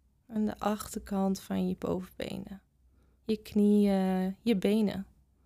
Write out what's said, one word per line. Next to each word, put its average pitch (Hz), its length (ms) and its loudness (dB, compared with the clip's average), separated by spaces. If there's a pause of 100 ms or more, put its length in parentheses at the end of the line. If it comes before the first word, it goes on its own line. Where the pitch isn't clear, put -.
(280)
En 214 180 -2
de - 120 -6
achterkant 196 800 -2
van 185 280 -4
je 185 80 -4
bovenbenen. - 840 -8 (640)
Je 220 120 -2
knieën, 196 1080 2
je 226 140 2
benen. 196 500 0 (400)